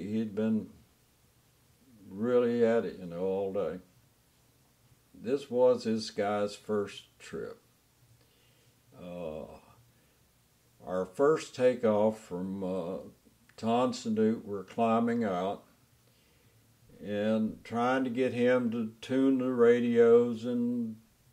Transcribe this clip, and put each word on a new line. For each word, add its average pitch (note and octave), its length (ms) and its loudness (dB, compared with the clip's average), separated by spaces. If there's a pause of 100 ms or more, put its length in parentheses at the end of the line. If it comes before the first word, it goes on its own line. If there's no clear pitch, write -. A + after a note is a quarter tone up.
he'd G#2+ 300 -4
been A2 340 -2 (1400)
really A#2+ 560 2
at A2+ 220 2
it, D#2+ 120 -8
you F#2 80 -12
know, E2+ 140 -10
all F#2+ 320 -2
day. F2+ 260 -4 (1300)
This C3+ 380 -4
was B2 340 4
this A2 260 -4
guy's G#2 460 -2
first G2+ 460 -6 (160)
trip. - 420 -12 (1400)
Uh, E2+ 460 -12 (1400)
our F#2 180 -2
first C#3+ 520 0
takeoff A2 640 2
from, F#2+ 420 -8
uh, F#2 360 -6 (580)
Tan A#2+ 360 0
Son A2 220 -4
Nhut, A2 300 2
we're G2 180 -8
climbing A#2 640 0
out F#2+ 400 -4 (1400)
and G#2 600 -2
trying B2+ 400 0
to B2 60 -4
get B2 220 0
him B2 380 2
to A2+ 300 -4
tune C3+ 380 2
the B2+ 120 0
radios A#2+ 920 6
and A#2+ 500 -2 (380)